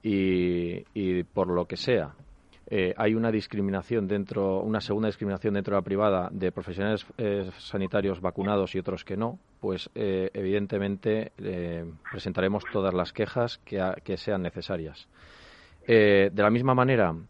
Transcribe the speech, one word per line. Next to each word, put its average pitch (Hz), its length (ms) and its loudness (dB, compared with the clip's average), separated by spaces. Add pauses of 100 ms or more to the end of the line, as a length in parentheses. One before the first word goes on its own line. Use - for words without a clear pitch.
y, 90 800 0 (100)
y 92 300 0
por 92 240 -2
lo 87 180 0
que 90 120 -10
sea, 87 340 -2 (560)
eh, 92 300 0
hay 107 160 2
una 113 180 0
discriminación 101 760 -2
dentro, 98 520 0
una 107 220 -2
segunda 107 260 -2
discriminación 101 460 -2
dentro 101 220 -2
de 95 60 4
la 87 40 -10
privada 98 460 2
de 92 200 -2
profesionales, 98 540 -4 (120)
eh, 101 300 -2 (120)
sanitarios 95 600 -2
vacunados 98 520 0
y 95 60 -2
otros 92 240 -6
que 95 140 -6
no, 117 200 -4 (240)
pues, 92 320 -4
eh, 95 400 -2
evidentemente, 101 1040 -2
eh, 87 480 -6 (260)
presentaremos 98 600 -2
todas 95 220 0
las 90 200 -2
quejas 117 460 -2
que 98 220 -6
ha-, 92 220 -2
que 95 140 -4
sean 98 240 -4
necesarias. 82 680 -8 (800)
Eh, 104 460 8
de 104 80 2
la 104 80 8
misma 127 240 4
manera 127 400 4 (160)